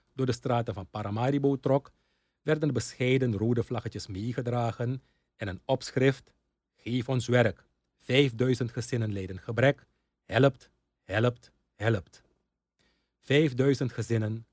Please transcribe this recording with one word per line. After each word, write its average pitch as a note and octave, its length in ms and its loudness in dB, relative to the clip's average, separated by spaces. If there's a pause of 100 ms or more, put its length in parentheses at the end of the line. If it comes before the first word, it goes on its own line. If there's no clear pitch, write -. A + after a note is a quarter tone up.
(120)
door C3 140 -4
de B2 60 0
straten A#2 420 -2
van F#2+ 160 -12
Paramaribo C3 640 0
trok, C3+ 360 0 (500)
werden D3+ 300 0
bescheiden B2+ 640 0
rode A#2 260 0
vlaggetjes G#2+ 440 -8
meegedragen A#2+ 960 -4 (340)
en G2+ 120 -6
een F#2 160 -8
opschrift: - 680 0 (420)
"Geef A#2+ 340 -4
ons B2+ 180 -2
werk. A#2+ 380 2 (340)
Vijfduizend B2 760 0
gezinnen A2+ 400 -4
lijden F#2+ 260 -8
gebrek. A#2+ 480 0 (380)
Helpt, - 460 2 (320)
helpt, A#2 500 -2 (220)
helpt." - 480 -2 (960)
Vijfduizend C3+ 760 2
gezinnen A2+ 600 -4